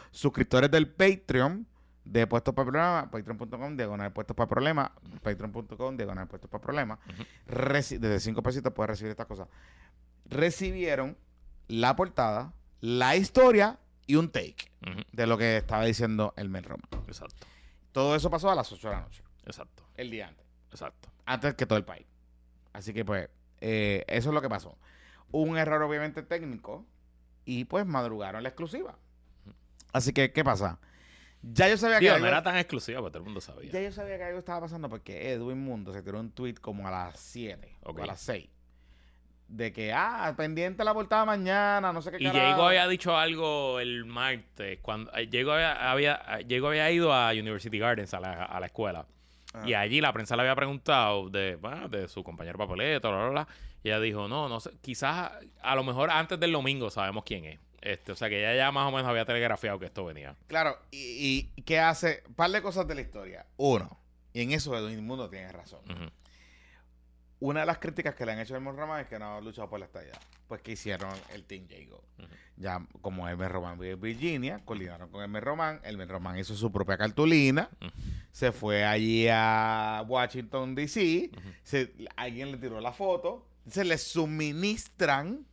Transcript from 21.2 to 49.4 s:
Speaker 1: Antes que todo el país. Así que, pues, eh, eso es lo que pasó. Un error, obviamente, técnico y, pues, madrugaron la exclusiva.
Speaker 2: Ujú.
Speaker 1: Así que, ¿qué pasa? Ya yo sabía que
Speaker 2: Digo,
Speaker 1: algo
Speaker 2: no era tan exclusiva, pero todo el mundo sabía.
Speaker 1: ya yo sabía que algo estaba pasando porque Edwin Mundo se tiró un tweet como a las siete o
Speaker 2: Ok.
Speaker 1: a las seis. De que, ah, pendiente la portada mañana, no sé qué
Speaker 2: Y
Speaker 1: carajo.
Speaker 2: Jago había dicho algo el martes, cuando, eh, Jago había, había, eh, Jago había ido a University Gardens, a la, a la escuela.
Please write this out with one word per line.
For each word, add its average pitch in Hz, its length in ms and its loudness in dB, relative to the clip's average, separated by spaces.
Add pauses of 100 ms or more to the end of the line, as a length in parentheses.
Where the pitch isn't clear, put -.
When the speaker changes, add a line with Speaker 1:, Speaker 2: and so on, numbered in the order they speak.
Speaker 1:
Antes 131 300 0
que 127 100 0
todo 107 120 4
el 101 80 0
país. - 200 -16 (640)
Así 101 220 -12
que, 110 100 -2
pues, 95 260 -2 (300)
eh, 104 480 2
eso 117 220 0
es 151 40 2
lo 151 80 2
que 131 80 0
pasó. 90 280 -8 (540)
Un 160 260 2
error, 156 260 2
obviamente, 151 400 -2
técnico 151 600 -8 (580)
y, 123 220 -4
pues, 196 200 0
madrugaron 113 580 -2
la 131 60 -4
exclusiva. 175 480 -8 (480)
Speaker 2:
Ujú. - 100 -20 (380)
Speaker 1:
Así 127 200 0
que, 135 180 4
¿qué 156 120 2
pasa? 98 360 2 (640)
Ya 120 260 4
yo 214 80 4
sabía 226 220 4
que 180 60 8
Speaker 2:
Digo, 196 100 10
Speaker 1:
algo 123 100 4
Speaker 2:
no 120 60 6
era 143 120 4
tan 180 140 0
exclusiva, 131 420 -4
pero 95 120 -6
todo 82 80 -10
el 87 60 -12
mundo 104 160 -8
sabía. - 300 -16
Speaker 1:
ya 185 100 -4
yo 196 100 -6
sabía 196 260 -8
que 175 60 -8
algo 180 160 -8
estaba 175 220 -8
pasando 160 280 -8
porque 107 420 -8
Edwin 123 280 -4
Mundo 110 340 -8
se 98 80 -10
tiró 107 180 -8
un 113 120 -8
tweet 123 240 -6
como 101 320 -8
a 92 40 -4
las 90 280 -6
siete - 640 -12
o - 80 -10
Speaker 2:
Ok. 82 100 -10
Speaker 1:
a - 60 -8
las 98 120 -10
seis. 107 300 -8 (1000)
De 113 240 -6
que, 110 220 -4
ah, 185 420 0
pendiente 170 480 -2
la 214 100 4
portada 214 300 2
mañana, 202 720 2
no 165 80 -4
sé 160 100 -8
qué 180 80 -8
Speaker 2:
Y 135 60 0
Speaker 1:
carajo. 131 260 4
Speaker 2:
Jago 185 160 6
había 180 200 6
dicho 180 300 2
algo 151 640 0
el 120 240 -4
martes, 117 800 -4
cuando, 110 340 -6
eh, 113 160 -4
Jago 131 220 2
había, 156 360 2
había, 143 320 2 (180)
eh, 98 100 -10
Jago 127 180 2
había 151 240 4
ido 170 220 6
a 123 180 6
University 110 480 -2
Gardens, 110 340 0
a 92 60 -4
la, 90 240 -6
a - 160 -6
la 90 60 -6
escuela. 87 400 -4 (480)